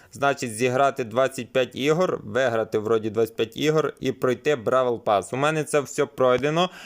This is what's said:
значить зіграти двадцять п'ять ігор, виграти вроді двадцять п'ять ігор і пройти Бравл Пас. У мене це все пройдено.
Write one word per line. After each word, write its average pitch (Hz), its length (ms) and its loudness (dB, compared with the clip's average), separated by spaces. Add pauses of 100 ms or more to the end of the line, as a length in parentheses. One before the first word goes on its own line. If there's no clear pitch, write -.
(120)
значить 135 440 -2
зіграти 127 480 2
двадцять 120 500 -2
п'ять 127 220 0
ігор, 156 480 0
виграти 113 560 0
вроді 110 300 0
двадцять 110 260 0
п'ять 117 220 -4
ігор 147 420 0
і 131 120 -2
пройти 131 440 0
Бравл 120 480 0
Пас. 101 300 0
У 127 40 -4
мене 151 260 0
це 147 160 0
все 139 260 -2
пройдено. 135 640 2 (160)